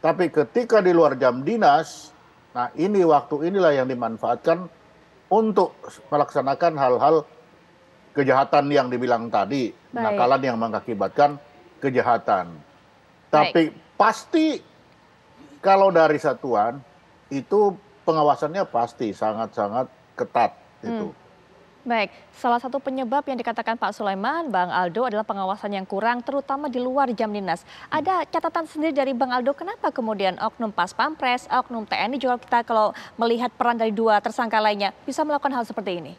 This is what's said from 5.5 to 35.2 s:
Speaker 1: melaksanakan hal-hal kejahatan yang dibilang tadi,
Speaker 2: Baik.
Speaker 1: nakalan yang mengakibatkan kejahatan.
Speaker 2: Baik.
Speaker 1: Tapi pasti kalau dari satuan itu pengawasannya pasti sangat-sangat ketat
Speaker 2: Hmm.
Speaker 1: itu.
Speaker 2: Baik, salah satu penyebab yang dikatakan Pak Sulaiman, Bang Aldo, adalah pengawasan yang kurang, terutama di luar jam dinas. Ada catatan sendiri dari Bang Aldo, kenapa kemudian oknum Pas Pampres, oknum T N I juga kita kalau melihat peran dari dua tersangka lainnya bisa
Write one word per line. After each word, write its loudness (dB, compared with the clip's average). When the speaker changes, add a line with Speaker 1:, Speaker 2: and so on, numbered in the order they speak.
Speaker 1:
melaksanakan 0
hal-hal 2
kejahatan 2
yang 2
dibilang -2
tadi, -2
Speaker 2:
Baik. 0
Speaker 1:
nakalan 2
yang -2
mengakibatkan 0
kejahatan. 0
Speaker 2:
Baik. -18
Speaker 1:
Tapi 4
pasti 2
kalau 6
dari 4
satuan -2
itu 2
pengawasannya 2
pasti -4
sangat-sangat -4
ketat 0
Speaker 2:
Hmm. -8
Speaker 1:
itu. -6
Speaker 2:
Baik, -2
salah 0
satu -6
penyebab -4
yang -4
dikatakan -4
Pak -4
Sulaiman, -4
Bang 0
Aldo, -2
adalah -2
pengawasan -6
yang -6
kurang, -2
terutama -6
di -6
luar -2
jam -4
dinas. -6
Ada -2
catatan -4
sendiri -2
dari 0
Bang -2
Aldo, 0
kenapa -6
kemudian -4
oknum -6
Pas -2
Pampres, -2
oknum -2
T -4
N -2
I -6
juga 0
kita 0
kalau 0
melihat 0
peran 2
dari 0
dua 2
tersangka -2
lainnya 0
bisa -4